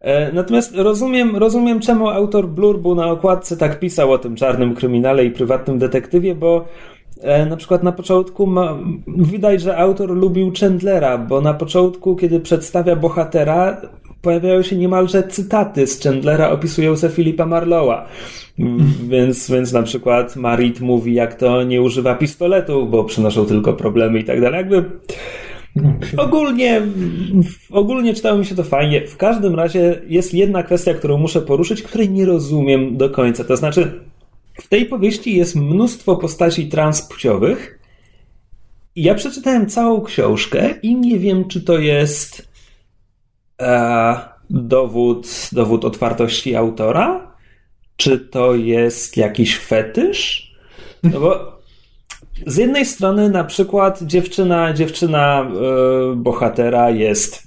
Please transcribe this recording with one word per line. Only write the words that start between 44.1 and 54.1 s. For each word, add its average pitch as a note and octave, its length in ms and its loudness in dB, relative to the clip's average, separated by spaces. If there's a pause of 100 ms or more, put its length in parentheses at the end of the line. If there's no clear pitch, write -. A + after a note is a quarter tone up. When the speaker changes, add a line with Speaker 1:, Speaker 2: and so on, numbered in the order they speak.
Speaker 1:
dowód, A#2+ 800 0 (240)
dowód A2+ 320 0
otwartości A#2+ 720 -2
autora, A#2 760 -2 (640)
czy C3 220 0
to B2+ 360 0
jest A#2 600 -2
jakiś G#2+ 420 0
fetysz? - 960 -2 (500)
No D3 180 2
bo F#3 320 0 (920)
z C3 100 -4
jednej C4 280 2
strony G#3 460 0
na F3+ 140 0
przykład G3 580 0
dziewczyna, F3 680 0